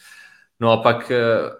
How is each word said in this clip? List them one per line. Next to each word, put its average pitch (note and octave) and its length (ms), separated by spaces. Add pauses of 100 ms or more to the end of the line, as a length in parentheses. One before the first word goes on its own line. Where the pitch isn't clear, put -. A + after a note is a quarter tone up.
(600)
no A#2 120
a A2 40
pak, A#2 340
eh, B2 100 (400)